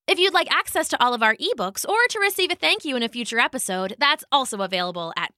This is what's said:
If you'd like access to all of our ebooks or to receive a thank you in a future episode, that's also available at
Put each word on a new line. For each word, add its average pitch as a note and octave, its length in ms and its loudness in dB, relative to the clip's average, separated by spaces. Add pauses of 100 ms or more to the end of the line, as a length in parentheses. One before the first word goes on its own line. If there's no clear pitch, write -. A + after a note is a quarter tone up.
If - 120 2
you'd F#4 140 4
like E4+ 180 2
access E4 380 0
to - 120 0
all B3 120 4
of A3+ 100 0
our A3 140 4
ebooks G3 500 -4
or F#4+ 80 2 (140)
to A4 100 -4
receive G4 320 0
a F4 40 0
thank F4+ 280 0
you C4 140 -4
in A#3 60 -2
a A3+ 40 -2
future A#3 320 -4
episode, G3 580 -2
that's D4 320 2
also B3+ 280 0
available F3+ 580 -4
at E3+ 220 -4